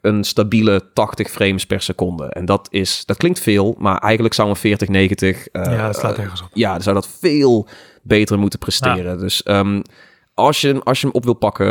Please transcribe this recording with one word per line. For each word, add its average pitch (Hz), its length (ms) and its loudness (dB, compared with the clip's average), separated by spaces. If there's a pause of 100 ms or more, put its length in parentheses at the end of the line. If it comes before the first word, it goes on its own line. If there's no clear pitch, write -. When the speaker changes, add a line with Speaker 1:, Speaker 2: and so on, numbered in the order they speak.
Speaker 1:
een 104 240 0
stabiele 104 720 2
tachtig - 360 -2
frames 98 360 0
per 98 160 -4
seconde. 87 420 -4
En 87 200 -10
dat 98 260 0
is, - 340 -2
dat - 120 -4
klinkt 175 240 0
veel, 104 380 2
maar 98 200 0
eigenlijk 110 360 2
zou 107 140 2
een 101 80 0
veertig 104 320 0
negentig, 95 600 0
eh, 92 160 -8
Speaker 2:
Ja, 110 220 -2
dat 107 100 -4
slaat 110 160 -2
Speaker 1:
eh, 104 60 -6
Speaker 2:
nergens 95 240 -8
op. - 100 -20
Speaker 1:
ja, 107 200 0
dan 90 100 -6
zou 98 120 0
dat 98 140 -2 (120)
veel 139 480 4 (340)
beter 107 360 2
moeten 101 200 0
presteren. 98 460 -2
Speaker 3:
Ja. 90 120 -4
Speaker 1:
Dus, 92 260 -4
ehm, 101 380 0 (540)
als 139 260 2
je, 139 220 0
als 127 180 0
je 143 60 -2
hem 135 100 -2
op 123 80 0
wil 120 100 2
pakken, 101 360 0